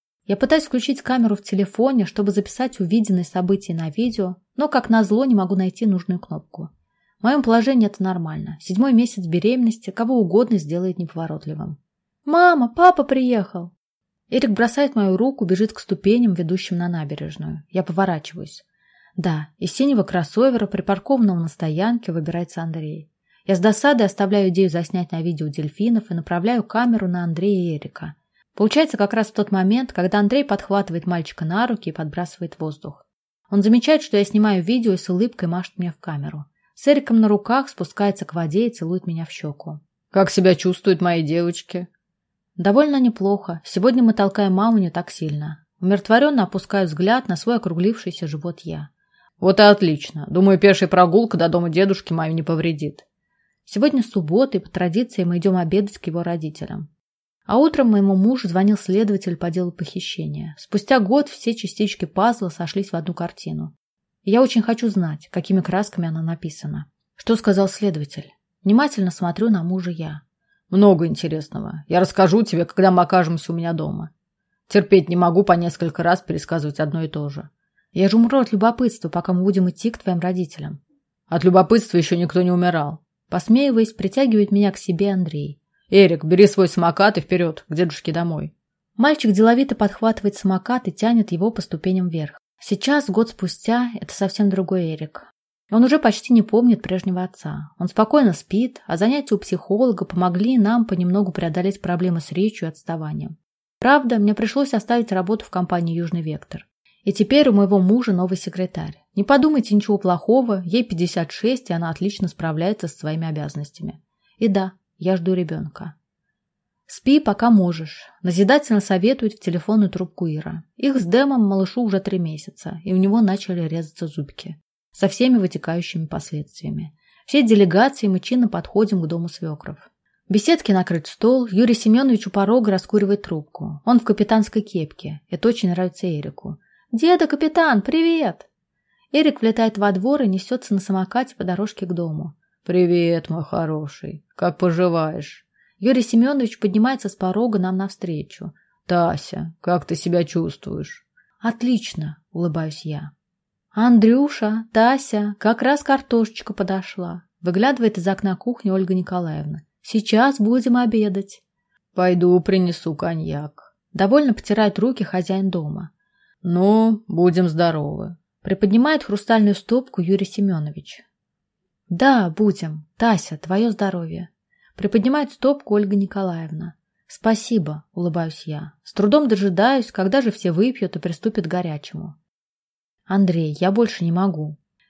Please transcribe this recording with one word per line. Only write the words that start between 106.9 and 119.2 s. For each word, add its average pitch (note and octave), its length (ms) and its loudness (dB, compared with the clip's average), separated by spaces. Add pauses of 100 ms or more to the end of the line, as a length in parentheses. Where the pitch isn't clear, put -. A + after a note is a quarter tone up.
И G3 100 -2
теперь C4 360 4
у A#3 40 4
моего G3+ 280 4
мужа G#3+ 320 2
новый F3+ 240 -2
секретарь. E3+ 680 -8 (100)
Не G3+ 100 -2
подумайте C#4 500 2
ничего G3+ 240 2
плохого, G3+ 640 0
ей A3 200 0
пятьдесят E3+ 480 -4
шесть, B3+ 380 -4
и - 20 -4
она E3 180 -4
отлично F#3 380 -4
справляется E3 580 -4
со D3 100 -10
своими D#3+ 300 -6
обязанностями. D3+ 760 -10 (360)
И A3 100 2
да, F#3+ 240 0 (260)
я F#3 180 0
жду F3+ 180 -2
ребенка. D#3+ 640 -6 (880)
"Спи, C#4+ 340 2
пока A#3 300 2
можешь", E3+ 520 0 (200)
назидательно G3+ 580 2
советует G#3 540 0